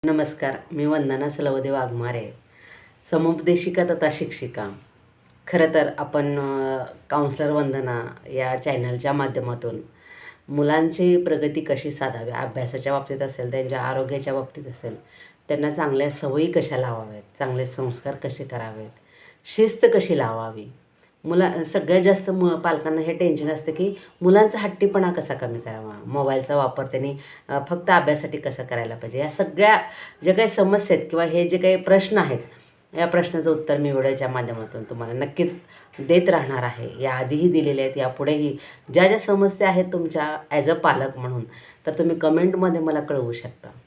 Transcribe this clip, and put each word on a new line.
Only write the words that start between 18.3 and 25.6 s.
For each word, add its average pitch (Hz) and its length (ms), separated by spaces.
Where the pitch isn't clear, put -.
करावेत, 113 460
शिस्त 220 380
कशी 151 240
लावावी. 113 460
मुला-, 170 380
सगळ्यात 180 400
जास्त 190 280
मु-, 180 260
पालकांना 160 440
हे 160 120
टेन्शन 156 380
असतं 156 220
की 190 220
मुलांचा 208 360
हट्टीपणा 196 540
कसा 143 220
कमी 117 260